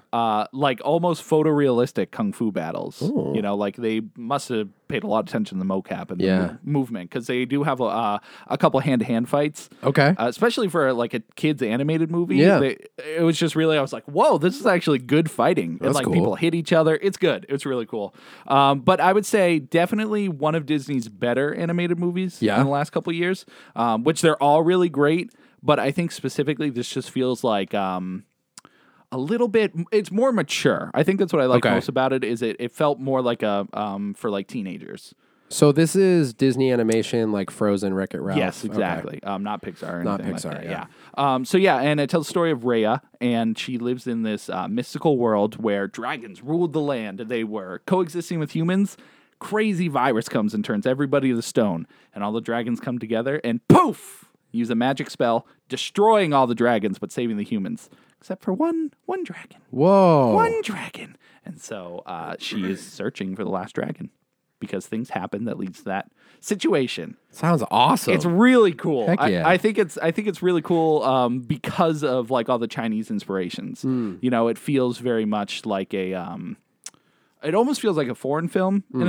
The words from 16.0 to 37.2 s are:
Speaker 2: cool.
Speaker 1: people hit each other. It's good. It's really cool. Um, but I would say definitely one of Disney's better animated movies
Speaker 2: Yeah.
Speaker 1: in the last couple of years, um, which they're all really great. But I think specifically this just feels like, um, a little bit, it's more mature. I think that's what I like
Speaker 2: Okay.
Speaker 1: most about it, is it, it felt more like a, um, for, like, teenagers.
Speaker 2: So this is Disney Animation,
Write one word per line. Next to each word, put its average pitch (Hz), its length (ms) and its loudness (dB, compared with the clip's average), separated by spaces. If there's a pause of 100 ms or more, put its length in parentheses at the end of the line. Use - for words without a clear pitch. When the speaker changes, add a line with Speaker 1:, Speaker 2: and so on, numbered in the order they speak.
Speaker 2:
cool. - 80 0
Speaker 1:
people 107 220 2
hit 165 200 0
each 170 180 0
other. 160 280 4
It's 196 160 -2
good. 131 320 0
It's 139 160 -4
really 127 220 -2
cool. 104 260 -8 (340)
Um, 139 340 4
but 180 180 4
I 180 140 4
would 208 120 2
say 180 340 4
definitely 202 680 0
one 151 260 0
of 156 120 -2
Disney's 139 420 -2
better 120 460 -2
animated 170 420 -2
movies 175 440 -4
Speaker 2:
Yeah. 104 180 2
Speaker 1:
in 139 60 4
the 139 60 0
last 143 200 -2
couple 170 200 -4
of 170 60 -4
years, 180 280 -2 (300)
um, 117 280 2
which 151 180 0
they're 156 200 4
all 147 200 6
really 175 280 2
great. 147 420 0 (320)
But 139 160 4
I 117 120 0
think 170 200 -2
specifically 143 580 -4
this 120 200 -4
just - 200 -6
feels 127 340 -2
like, 104 300 0
um, 92 500 -4 (880)
a 131 60 -6
little 226 320 0
bit, 208 240 2 (180)
it's 202 200 0
more 240 200 2
mature. 147 640 0
I 147 80 4
think 190 160 2
that's 190 120 0
what 151 100 4
I 131 40 4
like 123 180 6
Speaker 2:
Okay. 107 120 4
Speaker 1:
most - 140 0
about 131 240 0
it, 131 100 -2
is 113 180 -2
it, 113 160 -2
it 120 140 -6
felt 147 280 0
more 135 220 0
like 120 220 0
a, 101 300 0
um, 101 420 -6
for, 110 160 -6
like, 98 160 -4
teenagers. - 680 -12 (360)
Speaker 2:
So 147 220 6
this 156 240 2
is 175 380 4
Disney 131 380 2
Animation, 113 600 2